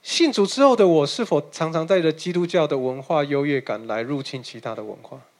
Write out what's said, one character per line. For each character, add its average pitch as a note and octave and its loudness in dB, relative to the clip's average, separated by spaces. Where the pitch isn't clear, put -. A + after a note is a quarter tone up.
信 D#4+ 2
主 G3+ 2
之 - -2
后 C4+ 8
的 G#3+ 6
我， D#3 6
是 A3 -4
否 D3 0
常 D#3+ -4
常 D#3+ -2
带 F#3+ 2
着 D#3+ 2
基 D#3 -6
督 F3 0
教 E3+ 2
的 C#3 -2
文 B2+ -4
化 D#3 0
优 C#3+ -2
越 C#3+ 0
感 A2 -8
来 A2 -4
入 C3+ -6
侵 C3 -10
其 A#2+ -16
他 A2+ -10
的 A2 -10
文 G#2 -12
化？ C3 -18